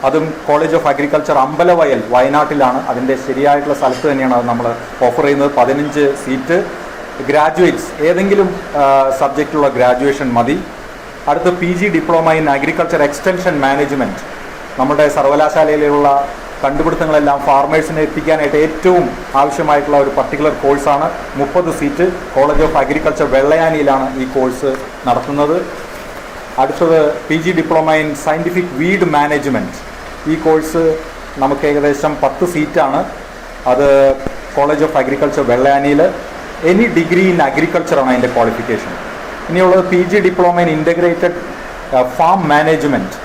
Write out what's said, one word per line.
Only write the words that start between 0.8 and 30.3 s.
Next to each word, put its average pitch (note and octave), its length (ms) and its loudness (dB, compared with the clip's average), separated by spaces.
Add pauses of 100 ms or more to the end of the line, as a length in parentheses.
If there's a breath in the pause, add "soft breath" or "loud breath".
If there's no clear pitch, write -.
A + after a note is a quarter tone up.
Agriculture D3 540 0
അമ്പലവയൽ D#3 580 2 (120)
വയനാട്ടിലാണ്. C#3 680 2 (100)
അതിൻ്റെ C3 240 -2 (140)
ശരിയായിട്ടുള്ള C#3+ 520 2
സ്ഥലത്ത് B2+ 300 -2
തന്നെയാണ് C3 300 0
അത് A#2+ 120 -2
നമ്മൾ A#2+ 140 -2 (420)
ഓഫർ C3+ 180 0
ചെയ്യുന്നത്. C#3+ 340 2
പതിനഞ്ച് C#3+ 440 0 (200)
സീറ്റ്. C3+ 340 -2 (720)
ഗ്രാജുവേറ്റ്സ് D#3 600 2 (180)
ഏതെങ്കിലും, G3 420 2 (320)
ആ, - 20 4 (360)
സബ്ജക്റ്റിലുള്ള C#3+ 580 0
ഗ്രാജുവേഷൻ C3 500 2 (100)
മതി. B2+ 200 2 (720)
അടുത്ത E3+ 320 2
പി F3 180 0
ജി G#3 160 0
diploma D#3+ 440 2
in D#3 60 0 (100)
agriculture D#3 520 -2
extension F3+ 480 -2 (100)
management, C#3 520 0 (640)
നമ്മുടെ D3 340 4
സർവകലാശാലയിലുള്ള D3+ 920 2 (580)
കണ്ടുപിടുത്തങ്ങളെല്ലാം D3+ 840 0
ഫാർമേഴ്സിന് D#3 600 2
എത്തിക്കാനായിട്ട് D3+ 600 0
ഏറ്റവും F3 360 2 (380)
ആവശ്യമായിട്ടുള്ള D3 600 2
ഒരു C#3 160 -2
പർട്ടിക്കുലർ D3 440 -2
കോഴ്സാണ്. C#3+ 460 2 (320)
മുപ്പത് E3 380 0
സീറ്റ്, D3 280 0 (300)
College D3 300 4
of D#3 160 0
Agriculture D3 520 -2
വെള്ളയാനിയിലാണ് C#3+ 720 2 (140)
ഈ B2+ 60 -4 (100)
കോഴ്സ് C3 340 0 (380)
നടത്തുന്നത്. D3 480 0 (1040)
അടുത്തത് D#3+ 380 2 (280)
പി D#3 160 0
ജി F3+ 160 0
diploma D#3+ 340 2 (100)
in D3+ 40 -2 (160)
scientific F3 440 -2 (120)
weed F3+ 220 0 (160)
management. C#3 560 -2 (580)